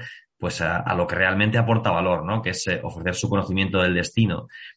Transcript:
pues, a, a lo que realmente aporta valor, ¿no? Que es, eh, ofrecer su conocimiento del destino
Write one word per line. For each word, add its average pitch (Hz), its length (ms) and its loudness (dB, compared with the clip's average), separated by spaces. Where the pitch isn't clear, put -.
pues, 87 220 -4
a, 85 160 0
a - 180 -2
lo 87 100 2
que 87 100 -4
realmente 98 440 2
aporta 113 320 2
valor, 85 340 0
¿no? 107 160 -2
Que 92 100 -4
es, - 160 -6
eh, 87 140 -2
ofrecer 82 320 -4
su - 160 -2
conocimiento 95 520 0
del 90 120 4
destino 87 540 0